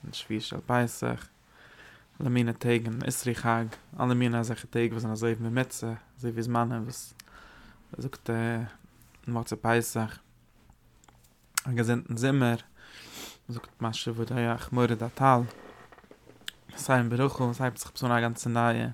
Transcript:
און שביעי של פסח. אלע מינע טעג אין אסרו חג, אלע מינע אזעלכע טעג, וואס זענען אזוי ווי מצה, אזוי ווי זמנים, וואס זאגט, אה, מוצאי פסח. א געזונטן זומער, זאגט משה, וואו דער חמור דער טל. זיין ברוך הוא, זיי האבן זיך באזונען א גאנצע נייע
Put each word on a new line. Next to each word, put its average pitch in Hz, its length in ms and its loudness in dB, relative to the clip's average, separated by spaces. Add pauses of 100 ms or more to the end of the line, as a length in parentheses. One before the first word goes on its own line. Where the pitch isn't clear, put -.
און - 100 -14
שביעי - 280 -6
של - 240 -8
פסח. 120 600 -2 (920)
אלע 135 80 0
מינע 123 220 2
טעג 117 340 2
אין 113 220 -4
אסרו 127 280 -2
חג, 117 300 2 (340)
אלע 123 140 4
מינע 120 260 2
אזעלכע 113 280 -4
טעג, 117 240 2
וואס 113 100 -4
זענען 110 120 -2
אזוי 113 200 0
ווי 113 160 -4
מצה, 117 440 -2 (240)
אזוי 120 140 -4
ווי 117 120 -4
זמנים, 117 400 0
וואס - 300 -12 (840)
זאגט, - 320 -8
אה, 117 340 0 (640)
מוצאי 117 340 -4
פסח. 117 580 2 (1500)
א 131 40 -2
געזונטן 117 460 0
זומער, 127 380 4 (920)
זאגט - 320 -10
משה, 113 300 -4
וואו 113 140 -2
דער 117 320 0
חמור 123 280 2
דער 117 240 0
טל. 131 320 6 (1400)
זיין 123 320 4
ברוך 131 280 2
הוא, 123 160 2
זיי 131 100 -2
האבן 123 140 0
זיך - 140 -10
באזונען 120 260 2
א 117 40 4
גאנצע 117 280 -2
נייע 117 440 2